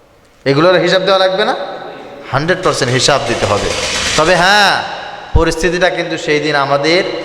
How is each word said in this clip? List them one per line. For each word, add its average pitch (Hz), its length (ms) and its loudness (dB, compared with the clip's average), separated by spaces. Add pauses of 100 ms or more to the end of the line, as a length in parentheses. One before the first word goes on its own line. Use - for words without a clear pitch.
(460)
এগুলোর 156 300 4
হিসাব 175 260 2
দেওয়া 190 180 2
লাগবে 190 260 0
না? 247 100 -2 (760)
হান্ড্রেড 165 320 0
পার্সেন্ট 131 300 0
হিসাব 135 340 2
দিতে 113 180 0
হবে। 98 240 -2 (480)
তবে 160 180 4
হ্যাঁ, 180 480 4 (500)
পরিস্থিতিটা 165 560 2
কিন্তু 165 280 -4
সেই 151 220 -2
দিন 151 160 -2
আমাদের 143 480 2 (220)